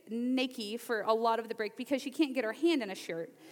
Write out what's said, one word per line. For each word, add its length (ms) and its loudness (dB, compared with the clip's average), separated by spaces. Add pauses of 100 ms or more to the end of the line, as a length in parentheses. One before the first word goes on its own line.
naked 720 0
for 200 -2
a 120 4
lot 260 2
of 80 -4
the 80 -6
break 220 -6
because 240 0
she 80 -6
can't 240 2
get 100 0
her 100 -2
hand 280 4
in 80 -4
a 60 -6
shirt. 360 -6 (200)